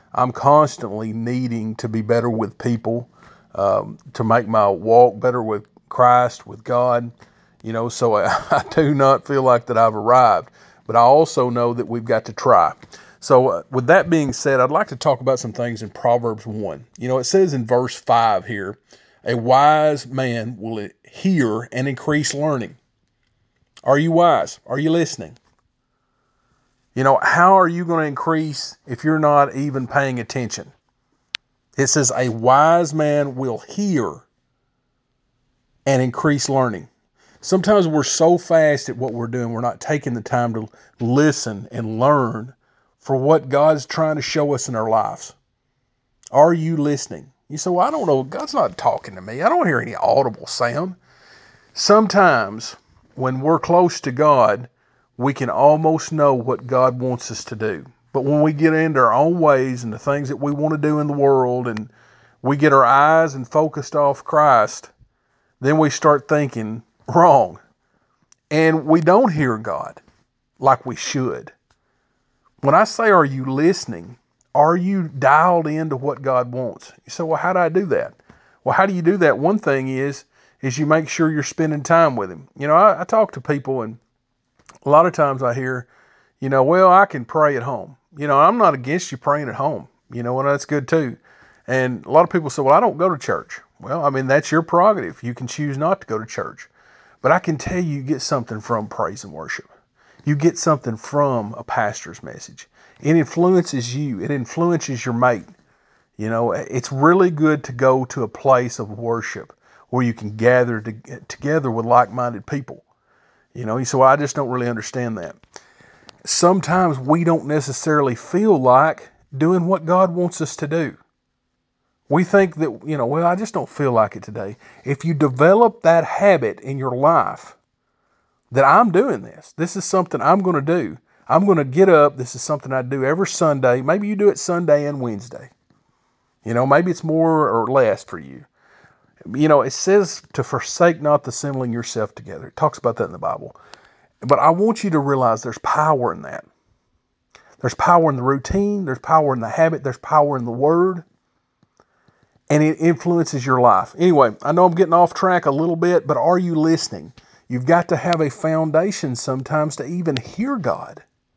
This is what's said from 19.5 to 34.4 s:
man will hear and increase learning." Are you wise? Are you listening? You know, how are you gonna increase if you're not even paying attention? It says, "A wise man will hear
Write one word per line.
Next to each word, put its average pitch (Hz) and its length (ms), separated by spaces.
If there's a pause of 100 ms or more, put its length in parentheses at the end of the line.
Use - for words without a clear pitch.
man 120 500
will 107 300 (160)
hear 123 680
and 131 160
increase 143 480
learning." 143 440 (1080)
Are 135 120
you 165 140
wise? 160 560
Are 131 140
you 160 100
listening? 151 480 (1600)
You 131 80
know, 139 180
how 180 340
are 180 120
you 170 160
gonna 160 240
increase 156 680 (120)
if 127 160
you're 156 160
not 147 340
even 135 320
paying 135 320
attention? 113 540 (1080)
It 135 80
says, 139 300
"A 127 120
wise 143 640
man 147 440
will 120 220
hear 135 640 (1600)